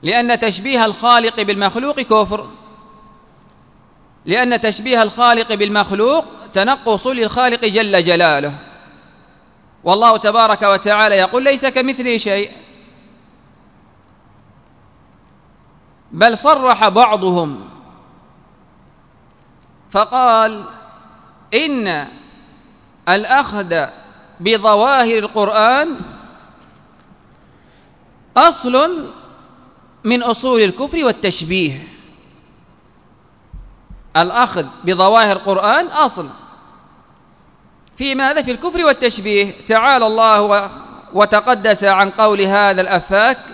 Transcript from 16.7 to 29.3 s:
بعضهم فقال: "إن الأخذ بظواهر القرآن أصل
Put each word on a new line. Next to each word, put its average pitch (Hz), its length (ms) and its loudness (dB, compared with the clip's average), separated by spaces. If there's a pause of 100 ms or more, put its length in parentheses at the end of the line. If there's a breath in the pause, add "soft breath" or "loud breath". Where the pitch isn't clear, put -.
بعضهم 185 800 0 (2250)
فقال: 220 720 0 (880)
"إن 226 540 -2 (1000)
الأخذ 196 760 -2 (540)
بظواهر 220 760 2
القرآن 220 800 0 (2500 soft breath)
أصل 311 720 0 (960)